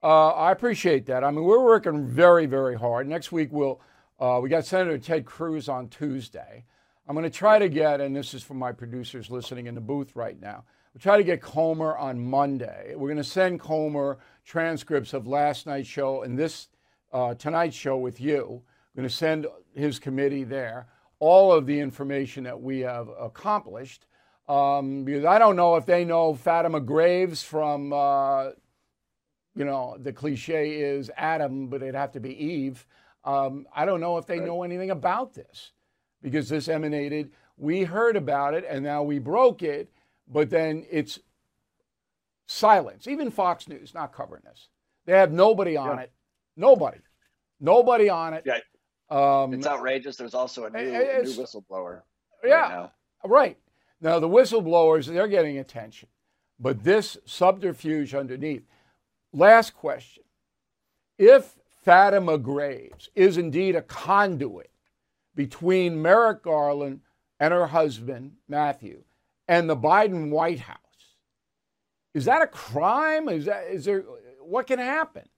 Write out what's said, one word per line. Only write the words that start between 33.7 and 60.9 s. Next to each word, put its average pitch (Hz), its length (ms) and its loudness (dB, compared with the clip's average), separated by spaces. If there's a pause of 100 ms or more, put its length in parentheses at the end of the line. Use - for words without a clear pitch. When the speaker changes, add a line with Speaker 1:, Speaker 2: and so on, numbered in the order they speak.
Speaker 1:
I 151 100 -2
don't 185 160 -2
know 170 180 -4
if 160 80 -12
they 175 120 -6
Speaker 2:
Right. 165 80 -6
Speaker 1:
know 170 160 -6
anything 180 280 -8
about 190 440 -4
this, - 380 -20 (500)
because 135 260 -4
this 147 200 -6
emanated, 151 640 -6 (240)
we 170 280 -2
heard 214 320 0
about 143 380 -2
it, 185 140 -4
and 139 160 -8
now 147 180 -4
we 147 160 -4
broke 165 440 2
it, 156 280 -6 (380)
but 147 220 0
then 160 400 -2
it's 151 280 -6 (1300)
silence. 185 640 2
Even 285 220 -6
Fox 180 360 -4
News - 280 -20
not 160 180 -12
covering - 320 -16
this. - 240 -20 (380)
They 175 80 2
have 190 180 6
nobody 185 440 4
on 139 200 -4
Speaker 2:
Yeah. 127 80 -12
Speaker 1:
it. - 80 -20 (420)
Nobody. 170 460 4 (580)
Nobody 220 500 4
on 165 260 -4
it. 160 100 -10
Speaker 2:
Yeah. 120 140 -2 (520)
Speaker 1:
Um, 139 440 2
Speaker 2:
It's 135 120 -6
outrageous. 131 500 -4
There's 120 180 -12
also 127 300 -6
a 107 60 -10
new, 110 80 -10
Speaker 1:
it, 123 80 -6 (340)
Speaker 2:
a - 20 0
new 135 80 -4
Speaker 1:
it's 113 80 -10
Speaker 2:
whistleblower 95 640 -12 (400)
Speaker 1:
Yeah, 285 180 4
Speaker 2:
right 254 100 -2
now. 175 220 -12 (320)
Speaker 1:
right. 226 340 2 (420)
Now, 165 180 0
the 160 100 0
whistleblowers, 170 800 4
they're 180 220 -2
getting 160 300 0
attention. 113 500 -16 (500)
But 120 260 -4
this 208 400 2
subterfuge 160 880 -2
underneath. 139 520 -8 (640)
Last 214 420 6
question. - 500 -10 (920)